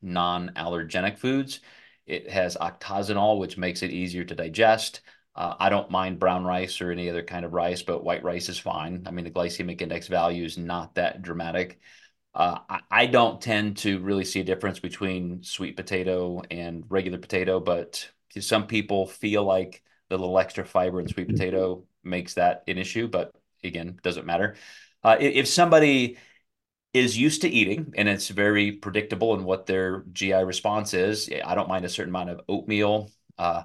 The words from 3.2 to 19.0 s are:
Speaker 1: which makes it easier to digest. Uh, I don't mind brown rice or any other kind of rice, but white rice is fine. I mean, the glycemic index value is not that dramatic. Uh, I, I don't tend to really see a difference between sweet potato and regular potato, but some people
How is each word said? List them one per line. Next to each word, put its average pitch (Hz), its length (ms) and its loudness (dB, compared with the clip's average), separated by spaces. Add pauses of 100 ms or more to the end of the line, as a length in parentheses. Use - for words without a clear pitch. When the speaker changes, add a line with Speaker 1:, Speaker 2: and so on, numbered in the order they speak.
Speaker 1:
which 92 180 -6
makes 90 260 -4
it 90 80 -4
easier 90 340 -4
to 87 100 -10
digest. 107 640 4 (340)
Uh, - 240 -6
I 98 120 4
don't 98 200 0
mind 92 280 -2
brown 90 260 2
rice 90 380 -2
or 87 100 -2
any 87 160 -4
other 85 140 -2
kind 87 240 -8
of 82 80 -8
rice, 87 280 0
but 82 220 -2
white 87 180 0
rice 87 280 -4
is 90 80 -8
fine. 87 480 -6
I 87 60 -10
mean, 87 120 -6
the 82 60 -8
glycemic 87 500 -4
index 87 280 -6
value 87 360 0
is 80 140 -8
not 85 380 -8
that 90 260 0
dramatic. 87 580 -4 (540)
Uh, 87 240 2 (100)
I, 95 120 -4 (100)
I 113 160 6
don't 120 340 4
tend 107 380 -2
to 98 220 0
really 95 240 0
see 95 160 -2
a 90 40 -2
difference 92 340 -2
between 90 640 -6
sweet - 340 -8
potato 90 720 -2
and 85 380 -10
regular 92 300 0
potato, 92 420 0
but 87 480 -2 (320)
some 104 260 0
people 101 400 0